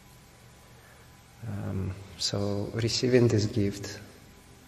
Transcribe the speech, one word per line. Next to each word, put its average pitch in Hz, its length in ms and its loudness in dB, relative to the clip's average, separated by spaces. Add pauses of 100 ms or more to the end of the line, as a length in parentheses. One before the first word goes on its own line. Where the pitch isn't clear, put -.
(1500)
Um, 101 480 -4 (240)
so 101 560 -2
receiving 120 540 4
this 107 180 4
gift - 540 -2 (680)